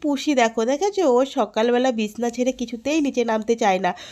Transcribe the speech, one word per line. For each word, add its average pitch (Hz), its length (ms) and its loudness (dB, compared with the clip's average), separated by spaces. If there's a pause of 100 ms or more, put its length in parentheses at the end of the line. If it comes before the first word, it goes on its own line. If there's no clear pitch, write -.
পুষি 285 340 0
দেখো, 226 300 2
দেখেছো? 320 480 0
ও 254 120 4
সকালবেলা 240 640 0
বিছনা 226 380 -4
ছেড়ে 247 220 -2
কিছুতেই 247 500 -2
নিচে 262 240 0
নামতে 220 300 0
চায় 196 240 2
না। 180 140 0 (180)